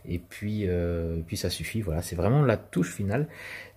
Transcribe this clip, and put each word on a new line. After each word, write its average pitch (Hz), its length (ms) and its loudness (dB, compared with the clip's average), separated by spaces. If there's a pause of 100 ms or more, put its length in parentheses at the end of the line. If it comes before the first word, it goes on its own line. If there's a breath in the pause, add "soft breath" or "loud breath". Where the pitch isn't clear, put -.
et 87 140 -4
puis, 104 480 -4
euh, 85 500 0
et 80 60 -2
puis 101 140 -4
ça 90 120 -2
suffit. 110 320 -4
Voilà, 82 220 0
c'est - 120 -8
vraiment 113 280 6
la 113 140 6
touche - 360 -2
finale. 110 340 0 (500 loud breath)